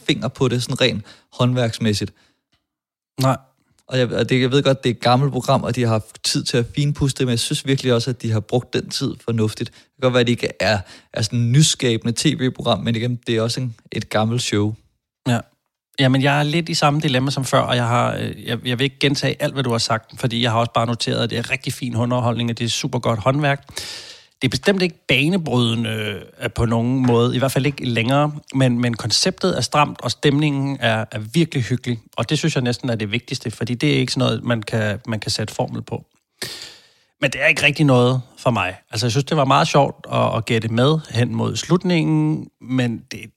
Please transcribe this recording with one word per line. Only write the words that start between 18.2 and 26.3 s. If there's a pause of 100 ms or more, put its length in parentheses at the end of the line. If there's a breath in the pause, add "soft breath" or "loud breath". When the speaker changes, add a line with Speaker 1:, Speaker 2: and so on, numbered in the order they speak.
Speaker 2:
jeg,
jeg
vil
ikke
gentage
alt,
hvad
du
har
sagt,
fordi
jeg
har
også
bare
noteret,
at
det
er
rigtig
fin
underholdning,
og
det
er
super
godt
håndværk. (760 loud breath)
Det
er
bestemt
ikke
banebrydende, (520)